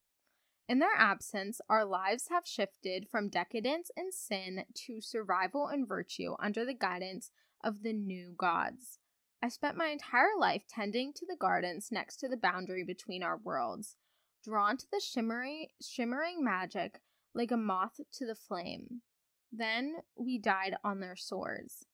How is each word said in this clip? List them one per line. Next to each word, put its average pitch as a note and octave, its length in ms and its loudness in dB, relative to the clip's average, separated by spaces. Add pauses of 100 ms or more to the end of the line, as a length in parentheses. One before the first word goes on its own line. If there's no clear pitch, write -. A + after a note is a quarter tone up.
(680)
In B3 120 4
their F#4 160 6
absence, G3+ 760 2
our G#3+ 160 6
lives G3 440 0
have F4 180 2
shifted G3 640 -2
from G#3 180 0
decadence A#3 680 -2
and F#4 200 -4
sin F#3+ 500 -4 (220)
to A3 160 -10
survival G3 640 2
and C4+ 200 0
virtue F3+ 520 -4
under G#3 260 0
the C4 80 -2
guidance F#3 580 -4 (320)
of G#3 200 -2
the A3+ 100 0
new F#3 460 -4
gods. - 600 0 (440)
I A#3+ 60 2
spent - 280 -4
my E4 120 2
entire D4+ 500 6
life - 300 4
tending A#3 460 -2
to E4+ 120 -14
the F4+ 100 -6
gardens F3+ 540 2
next - 280 -4
to C4 100 -2
the B3+ 80 0
boundary F#3 480 0
between F3+ 380 -6
our E3 140 2
worlds, C#3+ 600 -2 (480)
drawn G#3+ 320 2
to - 140 -8
the G4+ 100 0
shimmery, B3+ 840 -2
shimmering D4 600 -2
magic F#3 600 0 (320)
like A#3 160 2
a A#3+ 60 4
moth G#3 440 2 (120)
to - 120 -6
the A3+ 120 -4
flame. - 680 -8 (480)
Then A#3 520 -2 (120)
we B3 240 0
died F#3+ 460 2
on G3 160 0
their F#3 160 -8
swords. - 760 -6